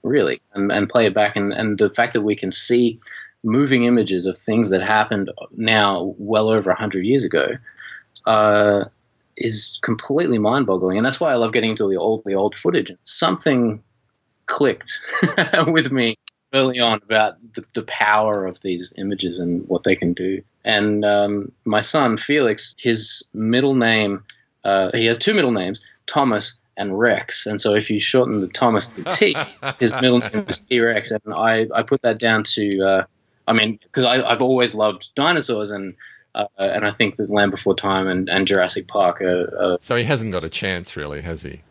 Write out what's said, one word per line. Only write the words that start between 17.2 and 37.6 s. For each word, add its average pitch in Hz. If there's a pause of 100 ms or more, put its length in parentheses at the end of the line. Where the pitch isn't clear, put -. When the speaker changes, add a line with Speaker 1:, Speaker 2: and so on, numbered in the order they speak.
Speaker 1:
the, 117
the 113
power 107
of 92
these 90
images 95
and 87
what 90
they 95
can 87
do. 95 (220)
And, 104
um, 104 (140)
my 107
son, 117
Felix, 135
his 113
middle 123
name, 110 (380)
uh, 98
he 113
has 117
two 208
middle 139
names, 98 (260)
Thomas 123 (180)
and 98
Rex. 107
And 104
so 104
if 107
you 107
shorten 107
the 92
Thomas 113
to -
T, 185 (220)
Speaker 2:
<laughs> 139
Speaker 1:
his 120
middle 127
name 107
is -
T-Rex. 117
And 107
I, 110
I 113
put 135
that 113
down 113
to, 98
uh, 95 (440)
I 113
mean, 110 (100)
'cause 131
I, 127
I've 117
always 127
loved 107
dinosaurs, 131
and, 98 (380)
uh, 104 (100)
and 98
I 104
think 104
that 101
Land 101
Before 95